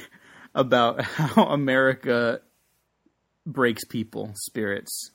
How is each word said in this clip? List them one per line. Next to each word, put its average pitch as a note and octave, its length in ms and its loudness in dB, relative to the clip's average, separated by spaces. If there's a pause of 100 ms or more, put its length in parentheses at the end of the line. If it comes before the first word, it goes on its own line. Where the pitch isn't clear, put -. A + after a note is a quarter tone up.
(240)
<laughs> - 300 -20
about B2 480 2
how D#3 420 2
America C3 960 0 (1040)
breaks B2 400 0
people, A2 480 -8
spirits, - 800 -8